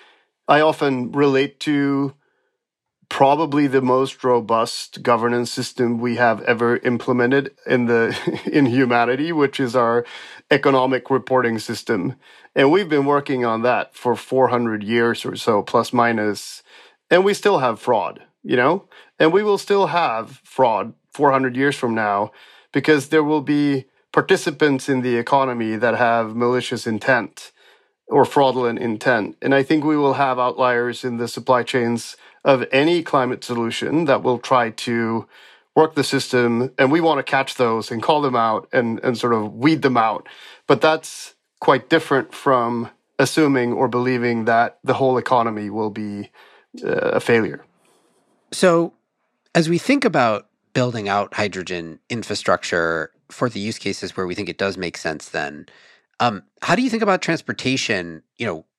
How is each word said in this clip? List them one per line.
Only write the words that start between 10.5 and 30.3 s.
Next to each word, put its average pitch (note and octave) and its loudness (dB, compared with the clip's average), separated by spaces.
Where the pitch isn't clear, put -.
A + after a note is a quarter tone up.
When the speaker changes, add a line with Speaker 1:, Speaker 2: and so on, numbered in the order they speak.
Speaker 1:
economic C3 2
reporting B2 0
system. A2 -4
And C#3+ 4
we've F#3 2
been C#3+ 2
working C#3+ 0
on A2+ -2
that A#2+ 0
for A#2+ -2
four B2+ 2
hundred A2+ -2
years A#2 0
or - -8
so, G#2 0
plus A#2 0
minus. A2+ -2
And F3+ 6
we G3+ 2
still G3 2
have A#2+ 0
fraud, G2 -2
you C3 -2
know, D3+ 2
and D#3+ 4
we G3 4
will G3+ 2
still G3 0
have C3 -4
fraud A2+ 0
four C#3 2
hundred C3 0
years C#3 0
from A#2 -2
now, G#2 0
because D3 2
there D#3 4
will D3+ 0
be C#3+ 0
participants D3+ 0
in C3 0
the B2 0
economy A#2 -2
that A2 0
have A#2 0
malicious A#2+ -2
intent A2+ -2
or C#3 4
fraudulent B2+ 0
intent. A2+ -2
And C3+ 2
I C3+ 4
think D3+ 0
we D3+ 2
will C#3 2
have C3 0